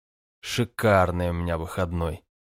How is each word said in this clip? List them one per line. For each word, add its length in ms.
«Шикарный 880
у 40
меня 240
выходной», — 680